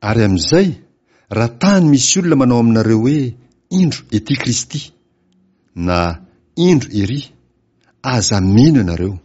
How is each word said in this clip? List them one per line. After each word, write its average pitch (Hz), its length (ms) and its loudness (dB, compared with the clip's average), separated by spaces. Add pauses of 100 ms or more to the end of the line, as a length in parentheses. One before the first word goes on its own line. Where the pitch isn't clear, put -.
Ary 110 160 0
amin'izay, 107 460 2 (640)
raha 117 280 -4
tany 190 320 2
misy 143 300 2
olona 170 160 2
manao 123 240 2
aminareo 110 400 2
hoe, 131 340 -2 (360)
"Indro 180 420 -2
ety 110 240 -2
Kristy", - 560 -6 (840)
na 87 460 -2 (340)
"Indro 165 380 0
ery", 107 280 -4 (800)
aza 110 380 -2
mino 113 400 4
ianareo. 90 440 -4